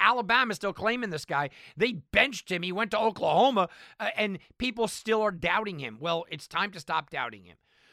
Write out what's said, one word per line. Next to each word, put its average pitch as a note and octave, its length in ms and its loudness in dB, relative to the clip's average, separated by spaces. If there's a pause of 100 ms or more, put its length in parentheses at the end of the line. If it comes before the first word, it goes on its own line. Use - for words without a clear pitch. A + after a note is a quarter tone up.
Alabama's A3+ 560 4
still G3 160 -4
claiming A3 380 -2
this D#3 140 -6
guy. C#3+ 260 -2 (260)
They A#3 160 0
benched G#3 580 0
him. F3 120 -2
He F3+ 100 -4
went G#3 200 -2
to G#3+ 60 2
Oklahoma, G#3 720 4 (320)
uh, G#3 160 -4
and G#3 220 -2 (180)
people A#3 320 -2
still A3 320 -2
are G#3+ 100 2
doubting F#3 480 -2
him. A2+ 220 -10
Well, E3+ 300 -2
it's D#3 180 -12
time F#3+ 240 -2
to F3 80 -16
stop D#3 300 -4
doubting A#2 340 -8
him. F2 120 -20 (360)